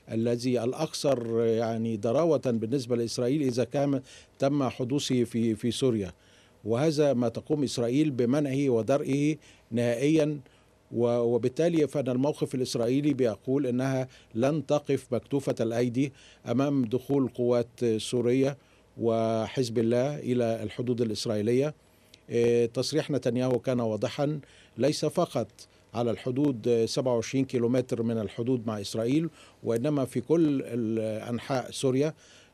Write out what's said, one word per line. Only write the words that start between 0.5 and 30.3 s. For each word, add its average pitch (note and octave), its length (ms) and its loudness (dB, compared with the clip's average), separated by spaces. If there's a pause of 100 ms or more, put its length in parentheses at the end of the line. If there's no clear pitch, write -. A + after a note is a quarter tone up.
الأكثر، B2+ 760 -2
يعني، A2+ 560 0
ضراوة C3+ 500 2
بالنسبة A2+ 500 -2
لإسرائيل B2 460 0
إذا B2 220 0
كان C#3 360 0 (380)
تم C#3 300 2
حدوثه B2+ 560 -2
في، A2+ 300 0
في A#2+ 160 -4
سوريا، A2 420 0 (520)
وهذا C#3+ 480 2
ما A#2+ 160 2
تقوم C#3+ 340 -2
إسرائيل C3 480 0
بمنعه C3+ 600 0
ودرئه C#3 680 2 (340)
نهائيًا. C#3+ 680 2 (580)
و-، A#2+ 220 2
وبالتالي B2+ 680 2
فإن C3 220 -2
الموقف C3+ 460 -2
الإسرائيلي B2+ 600 0
بيقول C3 520 0
إنها C3 420 -2 (260)
لن C3+ 320 0
تقف C#3+ 460 0
مكتوفة C3+ 480 -2
الأيدي A#2+ 520 0 (380)
أمام C#3 340 2
دخول B2+ 440 0
قوات A#2+ 560 0 (120)
سوريا B2+ 600 0 (440)
وحزب A2+ 800 0
الله B2 400 2
إلى A#2 440 0
الحدود A#2+ 380 -4
الإسرائيلية. A#2 720 0 (560)
إيه، A#2+ 360 4
تصريح C3+ 440 -2
نتنياهو B2+ 480 0
كان B2 220 -2
واضحًا، A#2+ 600 -2 (380)
ليس D3 260 2
فقط D3+ 420 0 (480)
على A#2+ 160 0
الحدود، B2 760 0
سبعة B2+ 300 0
وعشرين C3 300 0
كيلومتر B2+ 580 0
من A#2 160 0
الحدود A#2 480 -2
مع G#2+ 140 -4
إسرائيل، B2 480 -2 (340)
وإنما B2+ 420 0
في B2+ 160 -4
كل D3+ 440 2